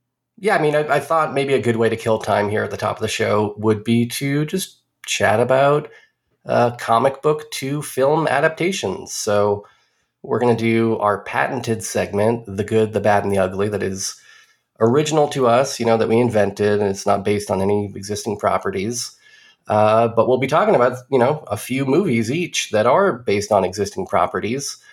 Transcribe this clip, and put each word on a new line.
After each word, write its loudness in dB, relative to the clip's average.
yeah, 0
I 2
mean, 0
I, 0
I 2
thought -2
maybe 0
a 2
good 0
way 2
to 0
kill -2
time 0
here -2
at -8
the -10
top -4
of -8
the -4
show 0
would 0
be 2
to -2
just -8
chat 0
about, 2
uh, 2
comic 0
book -2
to -6
film 0
adaptations. -2
So 0
we're -2
gonna 4
do 2
our 0
patented -4
segment, -2
The -6
Good, 0
the 0
Bad, 4
and -2
the 0
Ugly, 0
that -4
is -6
original 2
to 0
us, 2
you 0
know, 4
that 2
we 4
invented, 2
and 0
it's -6
not 0
based -2
on 0
any 0
existing -8
properties. -4
Uh, 4
but 0
we'll 2
be -2
talking 2
about, 2
you 2
know, 2
a -4
few -4
movies 0
each -4
that 2
are 4
based -2
on 4
existing -4
properties. -2